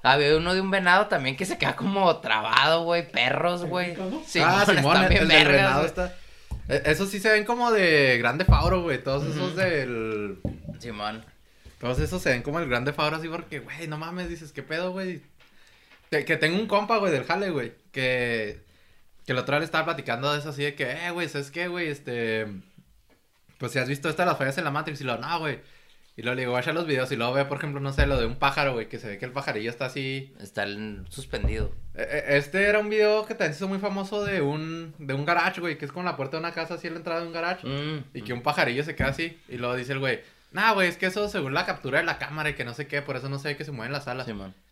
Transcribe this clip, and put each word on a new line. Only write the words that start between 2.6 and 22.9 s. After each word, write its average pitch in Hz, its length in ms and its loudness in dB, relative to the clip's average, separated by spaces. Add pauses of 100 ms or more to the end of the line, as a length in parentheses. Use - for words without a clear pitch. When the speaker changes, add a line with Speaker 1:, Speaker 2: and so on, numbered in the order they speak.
Speaker 1:
güey, 170 280 0
perros, 170 540 0
güey. 175 260 -2
Speaker 2:
¿El 170 80 -10
mexicano? 196 260 -6
Speaker 1:
Sí, - 180 -2
Speaker 3:
Ah, 190 220 6
Speaker 1:
mon, - 100 6
Speaker 3:
Simón, 160 220 4
Speaker 1:
están 185 60 8
Speaker 3:
el, 185 60 4
Speaker 1:
bien 185 120 6
Speaker 3:
el 160 60 4
del 156 180 10
Speaker 1:
vergas, 143 100 6
Speaker 3:
venado 135 260 6
Speaker 1:
güey. 170 60 2
Speaker 3:
está. 180 280 -4 (520)
E-, 143 240 2
esos 196 200 2
sí 202 80 -4
se 220 120 2
ven 208 140 6
como 240 260 2
de 151 460 6
Grande 120 260 2
Fauro, 175 380 6
güey, 143 220 -2
todos 139 200 -2
esos 147 280 -2
Speaker 1:
Ujú. 160 40 -8
Speaker 3:
del 113 840 -2 (400)
Speaker 1:
Simón. 110 440 -8 (560)
Speaker 3:
Todos 127 200 -2
esos 156 240 -2
se 156 80 2
ven 120 100 2
como 143 180 -4
el 165 80 -2
Grande 127 240 0
Fauro 151 260 0
así 165 100 -8
porque, 160 320 -10
güey, 139 280 -10
no 151 120 -8
mames, 175 280 -6
dices, 165 240 -10
"¿Qué 135 120 -10
pedo, 170 300 -4
güey?". 185 280 -6 (880)
Que, 147 160 0
que 160 120 2
tengo 156 200 2
un 220 80 0
compa, 208 320 2
güey, 196 140 2
del 131 140 0
jale, 196 260 0
güey, 127 220 -4 (180)
que, 123 720 -2 (640)
que 135 60 -4
el 127 40 2
otro 127 160 0
día 147 60 2
le 160 60 -2
estaba 160 200 0
platicando 143 480 -2
de 147 60 0
eso 151 100 -8
así 139 140 -6
de 143 100 -2
que, 139 160 -4
"Eh, 170 220 -6
güey, 170 180 -4
¿sabes 139 220 -6
qué, 170 160 -4
güey? 175 220 -4
Este, 117 580 -2 (1120)